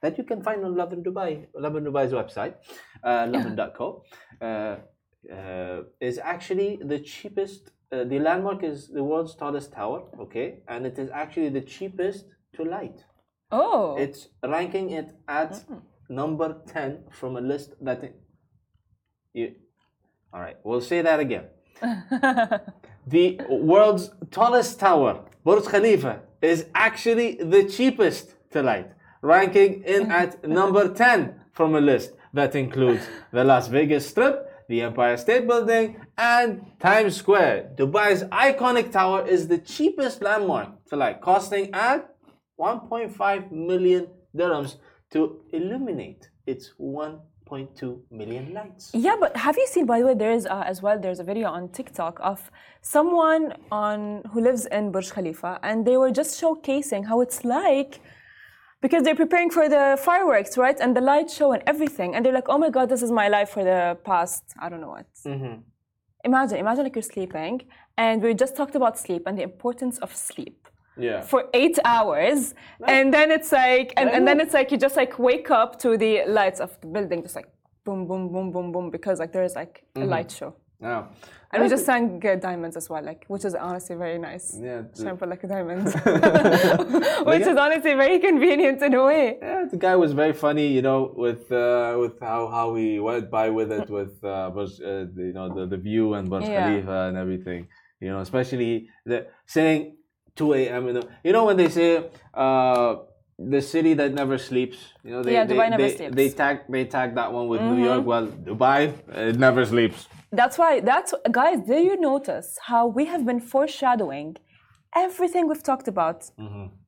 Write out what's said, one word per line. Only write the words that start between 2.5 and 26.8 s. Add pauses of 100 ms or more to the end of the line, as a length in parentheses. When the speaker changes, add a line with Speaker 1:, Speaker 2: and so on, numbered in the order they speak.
Speaker 1:
uh,
Speaker 2:
Yeah.
Speaker 1:
lovin
dot
co, (540)
uh, (600)
uh, (300)
is (180)
actually (220)
the
cheapest. (200)
Uh, (100)
the
landmark
is (200)
the
world's
tallest
tower, (240)
okay, (240)
and (100)
it
is (140)
actually (100)
the (140)
cheapest (320)
to
light. (540)
Speaker 2:
Oh. (100)
Speaker 1:
It's (360)
ranking
it (200)
at
Speaker 2:
Mm. (380)
Speaker 1:
number (260)
ten (280)
from
a (120)
list (180)
that
it, (1200)
you, (840)
all
right,
we'll
say
that
again. (360)
Speaker 2:
<laughs> (1000)
Speaker 1:
The (100)
world's (200)
tallest
tower, (240)
Burj
Khalifa, (280)
is
actually (180)